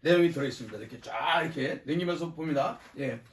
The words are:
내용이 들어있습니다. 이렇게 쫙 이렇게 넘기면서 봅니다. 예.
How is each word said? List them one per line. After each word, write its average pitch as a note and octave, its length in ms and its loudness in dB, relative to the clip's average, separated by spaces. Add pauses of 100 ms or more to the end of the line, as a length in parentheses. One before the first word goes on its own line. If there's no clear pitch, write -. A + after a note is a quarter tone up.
내용이 E3+ 300 6
들어있습니다. B2 460 -6
이렇게 A#2 240 -14
쫙 - 420 0
이렇게 C3+ 420 -4
넘기면서 E3+ 480 -2
봅니다. D#3 460 -2 (180)
예. B2+ 240 -6 (120)